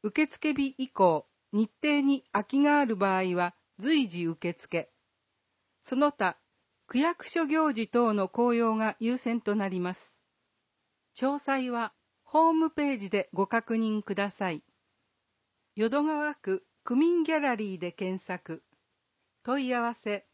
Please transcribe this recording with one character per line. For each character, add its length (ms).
受 220
付 280
日 240
以 120
降、 380
日 180
程 200
に 300
空 140
き 140
が 200
あ 60
る 100
場 220
合 180
は、 180
随 300
時 180
受 280
付。 360
そ 140
の 160
他、 260
区 100
役 280
所 200
行 260
事 160
等 260
の 140
公 260
用 220
が 240
優 180
先 240
と 140
な 140
り 100
ま 140
す。 260
詳 240
細 300
は、 240
ホ 280
ー 20
ム 180
ペ 220
ー 40
ジ 120
で 240
ご 140
確 280
認 280
く 120
だ 160
さ 200
い。 120
淀 280
川 320
区 300
区 120
民 280
ギ 100
ャ 60
ラ 160
リ 200
ー 20
で 140
検 320
索。 400
問 240
い 60
合 80
わ 120
せ 400